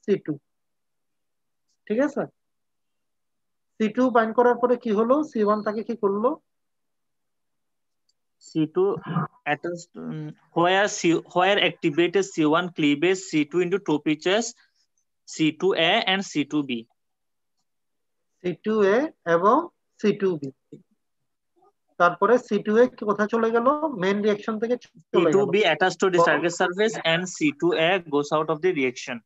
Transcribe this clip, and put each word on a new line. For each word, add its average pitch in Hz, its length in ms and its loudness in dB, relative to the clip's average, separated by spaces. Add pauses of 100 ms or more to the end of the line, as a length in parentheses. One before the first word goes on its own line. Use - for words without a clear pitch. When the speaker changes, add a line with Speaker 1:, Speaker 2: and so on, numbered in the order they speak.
Speaker 1:
সি 202 100 2 (100)
টু, 156 80 -6 (1500)
ঠিক 214 200 -2
আছে? 233 160 -4 (1500)
সি 220 140 -2
টু 240 220 -2
bind 220 280 2
করার 240 240 4
পরে 247 140 2
কি 240 220 -6
হলো? 233 160 2 (100)
সি 240 200 -6
ওয়ান 208 180 2
তাকে 214 260 -6
কি 233 80 -4
করলো? 208 340 -2 (2000)
Speaker 2:
সি - 220 -4 (120)
টু 185 100 2 (680)
attached, 170 400 -8 (100)
উম, 156 260 -10 (320)
where 190 280 2 (100)
C, - 20 -10 (360)
where 185 220 2 (120)
activated 170 540 0 (100)
সি 165 100 -2
ওয়ান 160 200 2 (120)
cleavage 160 440 0 (100)
সি 156 140 0
টু 156 200 -6
into 175 220 -2
two 147 200 0
pitches, 180 380 0 (840)
সি - 180 -2 (140)
টু 185 80 0 (220)
এ - 20 2 (200)
and 190 180 -2
সি 156 140 -4
টু 151 140 -4 (100)
বি। 120 100 -6 (1600)
Speaker 1:
সি 180 100 -4 (140)
টু 214 100 -2 (200)
এ - 20 4 (380)
এবং 196 220 4 (440)
সি 208 100 2 (100)
টু 190 80 0 (120)
বি। 139 100 -10 (1500)
তারপরে 180 380 4
সি 226 180 -2 (100)
টু 214 60 -2 (100)
এ - 20 8 (240)
কোথায় 208 260 0
চলে 226 160 2
গেল? 233 160 2 (360)
মেইন 196 220 0
রিঅ্যাকশন 214 380 -2
থেকে 233 140 -2
চলে - 540 0
গেল। - 20 0
Speaker 2:
সি - 40 -
টু 202 60 6 (100)
বি 202 80 4 (120)
attached 180 300 0
to 196 120 4
the 180 140 4
target 165 320 0
surface 196 360 0 (160)
and 170 100 0 (140)
সি 302 120 0 (120)
টু 170 80 2 (200)
এ - 20 2 (240)
goes 143 220 0
out 156 160 -2
of 156 120 -2
the 180 140 2
reaction। 127 480 -4